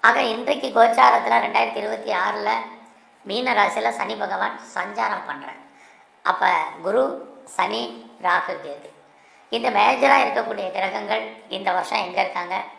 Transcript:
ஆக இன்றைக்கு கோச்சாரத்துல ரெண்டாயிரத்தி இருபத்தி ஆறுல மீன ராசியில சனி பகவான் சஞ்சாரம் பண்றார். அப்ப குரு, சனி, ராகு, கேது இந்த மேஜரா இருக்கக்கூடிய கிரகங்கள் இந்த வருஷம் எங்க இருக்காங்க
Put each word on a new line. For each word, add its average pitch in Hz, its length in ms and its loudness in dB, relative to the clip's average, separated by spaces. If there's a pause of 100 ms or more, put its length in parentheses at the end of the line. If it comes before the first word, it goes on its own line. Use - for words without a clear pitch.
ஆக 240 120 6 (140)
இன்றைக்கு 269 420 -2
கோச்சாரத்துல 233 680 6
ரெண்டாயிரத்தி 226 360 -2
இருபத்தி 214 300 -6 (120)
ஆறுல 208 260 -2 (800)
மீன 247 300 -2
ராசியில 220 300 2 (100)
சனி 214 220 -4
பகவான் 202 320 -2 (220)
சஞ்சாரம் 208 540 -4
பண்றார். - 320 -12 (680)
அப்ப - 220 2 (340)
குரு, 214 160 2 (540)
சனி, 208 260 -2 (440)
ராகு, 175 280 0 (100)
கேது 147 260 -14 (680)
இந்த 233 100 0 (100)
மேஜரா 262 460 6
இருக்கக்கூடிய 220 520 -2
கிரகங்கள் 208 480 -4 (340)
இந்த 196 200 -2
வருஷம் 196 280 -2
எங்க 180 180 -6
இருக்காங்க 180 320 -6 (240)